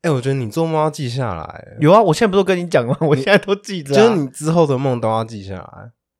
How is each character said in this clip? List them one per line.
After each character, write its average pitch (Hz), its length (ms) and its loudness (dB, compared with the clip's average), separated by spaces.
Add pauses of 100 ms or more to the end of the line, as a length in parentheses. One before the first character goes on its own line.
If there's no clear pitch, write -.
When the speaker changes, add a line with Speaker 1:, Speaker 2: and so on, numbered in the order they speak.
Speaker 1:
诶， 170 80 -2
我 135 100 0
觉 123 80 -4
得 135 80 0
你 123 120 -4
做 165 160 -2
梦 160 100 -4
要 156 140 0
记 147 200 -6
下 117 260 -6
来。 80 460 -14
Speaker 2:
有 151 120 6
啊， 214 80 8
我 180 140 2
现 - 60 -4
在 202 100 2
不 185 60 0
都 196 80 4
跟 185 120 0
你 175 120 -6
讲 131 180 2
吗？ 127 140 -2
我 156 160 2
现 - 80 -4
在 202 120 4
都 196 200 0
记 196 260 -10
着 139 100 -6
啊。 139 60 4
Speaker 1:
就 214 100 8
是 220 120 2
你 139 80 -4
之 151 240 -6
后 170 120 4
的 139 140 0
梦 131 220 -2
都 110 80 -2
要 110 160 0
记 110 180 -12
下 95 140 -12
来。 104 340 -18 (300)